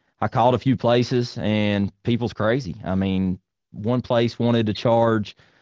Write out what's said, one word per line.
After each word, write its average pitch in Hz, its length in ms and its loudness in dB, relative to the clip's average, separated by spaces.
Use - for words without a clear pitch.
I 107 60 0
called 123 260 2
a 120 40 0
few 127 180 0
places, 120 640 0
and 104 520 0
people's 117 320 -2
crazy. 110 500 -2
I 92 100 -4
mean, 95 440 0
one 117 320 -4
place 120 360 0
wanted 117 280 2
to 104 80 -2
charge 113 600 2